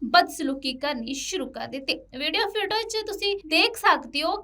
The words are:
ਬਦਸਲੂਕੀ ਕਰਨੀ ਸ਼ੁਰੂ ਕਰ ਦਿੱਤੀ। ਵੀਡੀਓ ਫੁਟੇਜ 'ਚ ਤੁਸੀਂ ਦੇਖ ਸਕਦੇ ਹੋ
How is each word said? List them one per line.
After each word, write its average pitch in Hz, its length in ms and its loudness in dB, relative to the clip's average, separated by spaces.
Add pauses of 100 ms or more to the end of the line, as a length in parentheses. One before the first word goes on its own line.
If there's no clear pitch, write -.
ਬਦਸਲੂਕੀ 269 720 4
ਕਰਨੀ 240 400 -4
ਸ਼ੁਰੂ 277 360 -4
ਕਰ 233 160 -8
ਦਿੱਤੀ। 262 320 -4 (200)
ਵੀਡੀਓ 320 300 0
ਫੁਟੇਜ 415 380 -2
'ਚ 440 200 -4
ਤੁਸੀਂ 403 280 -2 (120)
ਦੇਖ 370 300 4
ਸਕਦੇ 302 460 2
ਹੋ 349 100 0 (120)